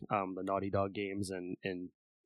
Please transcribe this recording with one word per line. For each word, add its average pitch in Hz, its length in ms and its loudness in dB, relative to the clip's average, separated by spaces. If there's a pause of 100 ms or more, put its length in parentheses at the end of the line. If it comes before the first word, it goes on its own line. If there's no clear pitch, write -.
(100)
um, 95 260 2
the 92 60 -4
Naughty 98 280 2
Dog 98 220 4
games 98 380 -2
and, 92 320 -4
and 90 280 -2 (360)